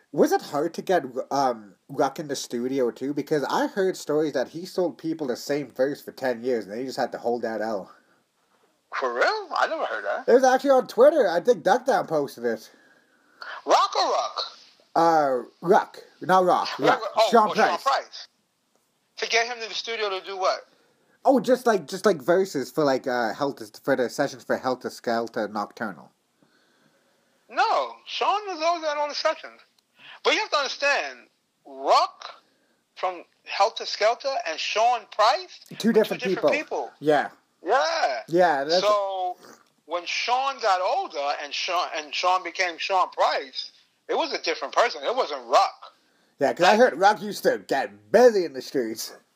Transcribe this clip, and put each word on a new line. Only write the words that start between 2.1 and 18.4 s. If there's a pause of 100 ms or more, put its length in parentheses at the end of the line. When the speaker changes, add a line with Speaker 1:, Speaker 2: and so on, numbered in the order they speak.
Speaker 1:
in
the
studio,
too?
Because
I
heard
stories
that
he
sold
people
the
same
verse
for
ten
years,
and
they
just
had
to
hold
that
L. (1040)
Speaker 2:
For
real?
I
never
heard
that.
Speaker 1:
It
was
actually
on
Twitter.
I
think
Duck
Down
posted
it. (960)
Speaker 2:
Rock
or
Ruck? (540)
Speaker 1:
Uh, (220)
Ruck. (240)
Not
Rock. (100)
Speaker 2:
Wait,
Speaker 1:
Ruck.
Speaker 2:
wait,
oh,
Speaker 1:
Sean
Speaker 2:
oh,
Speaker 1:
Price.
Speaker 2:
Sean
Price. (880)